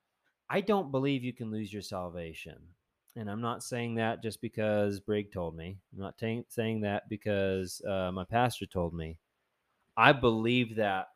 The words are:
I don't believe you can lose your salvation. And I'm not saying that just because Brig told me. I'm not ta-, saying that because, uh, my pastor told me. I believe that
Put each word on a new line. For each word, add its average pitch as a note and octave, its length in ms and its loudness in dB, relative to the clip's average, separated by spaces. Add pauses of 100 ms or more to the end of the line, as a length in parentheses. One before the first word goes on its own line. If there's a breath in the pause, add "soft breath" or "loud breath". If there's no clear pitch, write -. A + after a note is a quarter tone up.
(500)
I F#3+ 120 2
don't G3 300 2
believe C3+ 320 2
you B2 100 -4
can A2 180 -8
lose G#2+ 200 -4
your G#2 100 -6
salvation. E2+ 720 -8 (600)
And A2 160 -8
I'm G#2+ 100 -6
not A#2 220 -4
saying A#2 320 -4
that A2+ 260 0
just A2 200 -6
because G#2 580 0
Brig G#2 340 -2
told E2+ 240 -4
me. F2 200 -10 (140)
I'm F#2+ 80 -14
not G2 200 -10
ta-, A2+ 300 -2
saying A2+ 320 -2
that G2+ 280 0
because, G2 800 0
uh, F#2 220 0
my F#2 120 -4
pastor A#2 440 0
told E2+ 260 -2
me. D#2+ 240 -8 (800)
I A#2+ 160 10
believe A#2+ 640 2
that G2 400 2